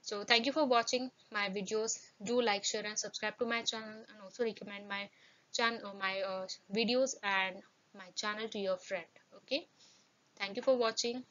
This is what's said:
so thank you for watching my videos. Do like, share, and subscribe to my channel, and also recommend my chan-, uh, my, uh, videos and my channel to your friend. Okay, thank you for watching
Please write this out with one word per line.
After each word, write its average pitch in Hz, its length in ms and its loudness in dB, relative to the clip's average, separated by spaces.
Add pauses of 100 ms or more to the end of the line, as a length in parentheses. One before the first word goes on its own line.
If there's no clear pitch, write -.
so 208 220 -6
thank 233 240 6
you 277 40 2
for 311 140 4
watching 247 460 2 (200)
my 208 180 0
videos. 208 500 -2 (240)
Do 240 180 2
like, 202 220 2
share, 214 220 -2
and 214 120 -4
subscribe 214 400 -4
to 240 80 0
my 233 160 0
channel, 220 480 -6
and 214 140 -18
also 190 200 -4
recommend 202 460 -6
my 202 180 -4 (460)
chan-, 233 300 2
uh, 196 100 -8
my, 196 280 -2
uh, 190 260 -2 (260)
videos 247 480 4
and 190 360 2 (380)
my 185 200 -16
channel 214 340 -2
to 214 80 -6
your 190 200 2
friend. 180 280 -6 (320)
Okay, 302 300 -4 (720)
thank 196 160 -6
you 240 80 -4
for 262 120 6
watching 240 560 0